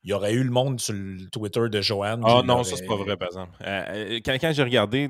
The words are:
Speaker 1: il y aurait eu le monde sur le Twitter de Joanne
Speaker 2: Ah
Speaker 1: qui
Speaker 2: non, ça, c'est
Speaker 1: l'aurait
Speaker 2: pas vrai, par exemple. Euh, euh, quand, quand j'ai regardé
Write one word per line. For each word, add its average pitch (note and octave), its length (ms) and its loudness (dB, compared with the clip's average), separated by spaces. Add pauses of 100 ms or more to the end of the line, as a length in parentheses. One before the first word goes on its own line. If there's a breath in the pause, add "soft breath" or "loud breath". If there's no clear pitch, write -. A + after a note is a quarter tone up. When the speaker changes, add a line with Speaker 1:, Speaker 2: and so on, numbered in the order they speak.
Speaker 1:
il - 80 -12
y G2 40 0
aurait G2+ 200 0
eu B2+ 100 2
le C3 60 0
monde B2+ 300 0
sur - 140 -6
le F#2+ 360 -10
Twitter A2+ 400 -2
de G#2+ 120 0
Joanne G#2 440 -2
Speaker 2:
Ah A#2+ 160 8
Speaker 1:
qui B2 60 -2
Speaker 2:
non, B2 160 4
ça, - 140 -4
c'est - 100 -8
Speaker 1:
l'aurait A2 100 0
Speaker 2:
pas G2 60 -4
vrai, G2 140 -2
par F2+ 100 -6
exemple. F2+ 240 -10 (100)
Euh, F#2+ 280 -4
euh, G#2+ 360 -6
quand, C#3 160 0
quand E3 120 2
j'ai C#3+ 100 2
regardé A#2+ 460 2